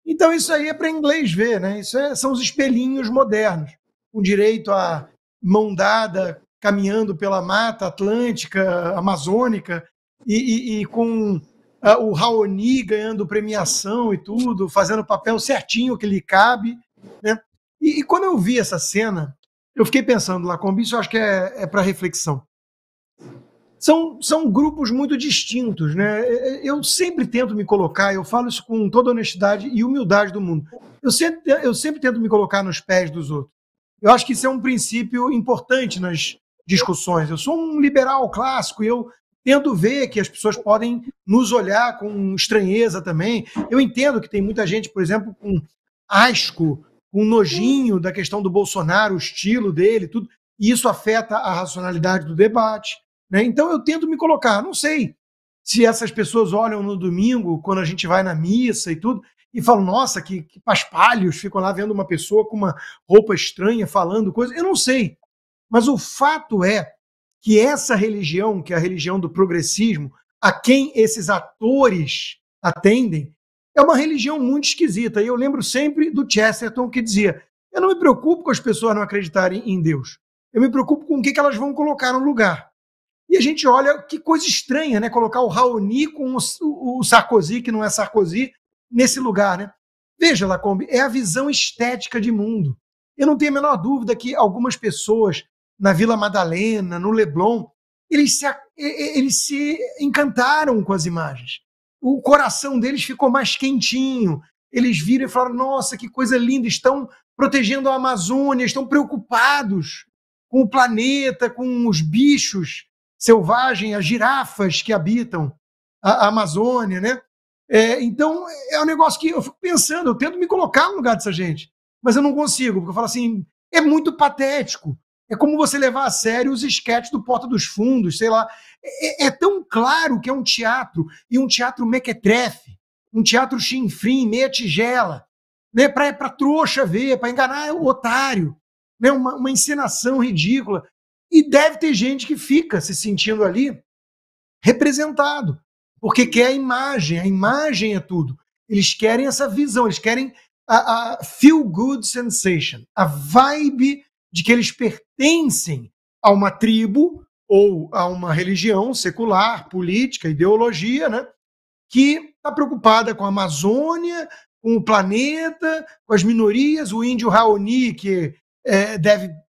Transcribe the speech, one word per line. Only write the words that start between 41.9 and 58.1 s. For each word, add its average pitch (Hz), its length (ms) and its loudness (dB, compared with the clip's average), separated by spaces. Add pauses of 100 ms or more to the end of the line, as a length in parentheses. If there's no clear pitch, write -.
com 202 340 -4
estranheza 196 680 0
também. 190 440 -2 (240)
Eu 254 120 4
entendo 262 400 0
que - 80 -14
tem 202 120 -2
muita 208 240 -4
gente, 208 220 -4
por 190 160 -4
exemplo, 202 380 -4
com 196 200 -2 (460)
asco 196 800 0 (280)
com 202 100 2
nojinho 220 760 2
da 180 120 -4
questão 196 300 -6
do 196 80 -2
Bolsonaro, 196 640 0
o 180 60 -2
estilo 208 520 -2
dele, 190 360 2
tudo, 220 200 -8 (320)
e 214 120 4
isso 240 180 2
afeta 220 460 -2
a 220 180 -2
racionalidade 180 720 -2
do 160 100 -8
debate, 214 600 2 (320)
né? 196 140 2
Então 294 280 2
eu 285 120 -2
tento 320 260 0
me 320 80 -2
colocar, 254 460 2
não 370 100 -10
sei 294 420 -2 (480)
se - 220 2
essas 226 260 0
pessoas 214 420 0
olham 214 280 -2
no 202 160 -6
domingo, 180 640 0
quando 190 180 -2
a 180 60 -2
gente 180 220 -6
vai 190 160 4